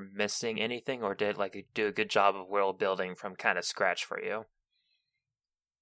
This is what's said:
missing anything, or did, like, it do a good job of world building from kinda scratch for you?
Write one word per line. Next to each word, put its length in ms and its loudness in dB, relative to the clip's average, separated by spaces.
missing 440 -2
anything, 440 -4
or 100 0
did, 240 0
like, 180 -2
it 100 -12
do 100 2
a 60 2
good 180 0
job 260 6
of 120 -8
world 320 2
building 340 0
from 220 -10
kinda 260 2
scratch 420 0
for 160 -8
you? 260 -4